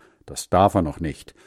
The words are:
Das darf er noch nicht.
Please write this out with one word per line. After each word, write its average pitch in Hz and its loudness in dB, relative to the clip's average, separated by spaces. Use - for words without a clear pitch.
Das - -14
darf 95 4
er 98 2
noch 76 -6
nicht. 76 -10